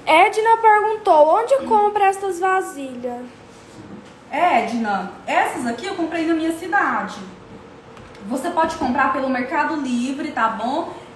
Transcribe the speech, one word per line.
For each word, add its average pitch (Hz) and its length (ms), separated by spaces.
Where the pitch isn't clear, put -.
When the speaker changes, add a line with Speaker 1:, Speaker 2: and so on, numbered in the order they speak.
Speaker 1:
Edna 427 540
perguntou: 415 760
onde 480 320
compra 415 420
estas 392 300
vasilhas? 277 880
Speaker 2:
Edna, 226 800
essas 302 400
aqui 240 200
eu 392 80
comprei 330 320
na 330 80
minha 320 180
cidade. 262 640
Você 277 220
pode 320 260
comprar 277 360
pelo 262 180
Mercado 302 460
Livre, 269 560
tá 233 160
bom? 240 440